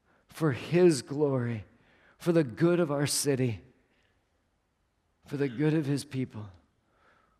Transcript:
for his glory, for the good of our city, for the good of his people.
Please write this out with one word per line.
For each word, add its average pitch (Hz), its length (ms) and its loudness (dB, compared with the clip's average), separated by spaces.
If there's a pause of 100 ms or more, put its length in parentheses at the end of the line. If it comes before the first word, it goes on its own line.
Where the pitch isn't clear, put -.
(280)
for 156 240 -2
his 151 500 4
glory, 127 640 -2 (540)
for 170 160 -2
the 165 100 4
good 165 380 2
of 147 100 0
our 143 160 0
city, 127 540 -2 (1600)
for 147 120 -8
the 139 100 0
good 143 260 0
of 156 120 0
his 135 180 -2
people. 107 460 -8 (920)